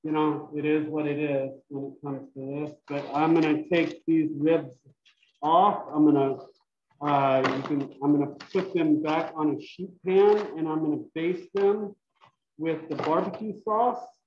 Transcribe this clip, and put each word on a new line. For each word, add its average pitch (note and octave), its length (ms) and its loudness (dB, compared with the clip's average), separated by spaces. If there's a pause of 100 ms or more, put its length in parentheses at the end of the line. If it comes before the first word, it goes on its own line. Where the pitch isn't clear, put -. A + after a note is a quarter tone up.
you D#3 80 -6
know, D3+ 420 -2
it D3 120 -4
is D3+ 220 2
what D3+ 200 -4
it D3 120 -4
is C#3 320 -2 (180)
when C#3 240 -10
it - 120 -18
comes C3+ 280 -10
to C#3 320 -8
this. D3+ 100 -14 (140)
But C#3+ 160 -6 (100)
I'm D#3+ 180 4
gonna D3+ 360 2
take E3+ 360 0
these D#3+ 300 2
ribs D3 400 0 (680)
off. E3+ 520 4
I'm D3+ 100 4
gonna, C3+ 320 4 (640)
uh, C3+ 540 2
you C3+ 80 -4
can, C#3 300 -4 (100)
I'm D3 160 4
gonna C#3+ 160 -2 (160)
put - 220 -4
them D#3 280 2
back D#3 360 -2
on D3+ 180 0
a - 60 -10
sheet - 300 -14 (140)
pan, G3+ 320 6 (200)
and D#3+ 100 -2
I'm D#3 160 -2
gonna D3+ 200 -2 (120)
baste E3+ 380 -4
them G3+ 420 0 (600)
with D#3 320 -4
the D3+ 80 -4
barbecue G3 560 -2 (100)
sauce. A#3 420 0 (220)